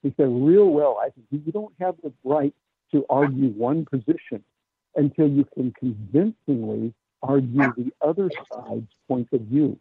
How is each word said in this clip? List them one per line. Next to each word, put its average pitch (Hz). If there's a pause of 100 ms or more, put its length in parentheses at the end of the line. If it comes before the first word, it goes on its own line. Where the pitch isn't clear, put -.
He 139
said 139
real 160
well, 147
I 127
think, 117
"You 151
don't 208
have 180
the 147 (100)
right 143 (380)
to 143
argue 135
one 123
position 127 (520)
until 147
you 143 (120)
can 127
convincingly 113 (280)
argue 131
the 123
other 165 (240)
side's 113 (160)
point 123
of 123
view." 123